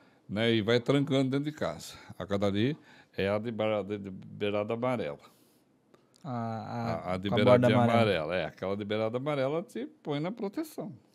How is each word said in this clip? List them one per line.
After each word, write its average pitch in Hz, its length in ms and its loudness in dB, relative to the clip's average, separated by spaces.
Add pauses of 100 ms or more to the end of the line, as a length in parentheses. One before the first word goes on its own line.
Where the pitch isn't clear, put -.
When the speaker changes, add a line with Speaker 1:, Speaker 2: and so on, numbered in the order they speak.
(280)
Speaker 1:
né, 113 240 2
e 113 120 4
vai 117 160 4
trancando 135 500 2
dentro 143 160 -2
de 151 100 -4
casa. 82 380 -6 (240)
A 90 80 -8
cada 101 220 0
ali 110 280 2 (400)
é 95 140 0
a 104 80 0
de 113 140 -6
bara-, 107 320 0
de, 104 160 -6
de 98 100 -10
beirada 104 640 -4
amarela. 117 460 -2 (1040)
Speaker 2:
A, 135 80 -8
a, 113 640 -6 (180)
Speaker 1:
A, - 20 0
a 92 40 -2
de 98 120 -4
Speaker 2:
com 98 60 0
a - 20 4
Speaker 1:
beirada 123 320 8
Speaker 2:
borda 123 140 6
amarela. 117 100 4 (300)
Speaker 1:
amarela, 82 120 -2
é, 85 100 0
aquela 92 300 -4
de 104 80 -6
beirada 110 340 -2
amarela 143 440 -2
te 226 240 -10
põe 147 340 -6
na 170 120 -4
proteção. 214 600 -8 (240)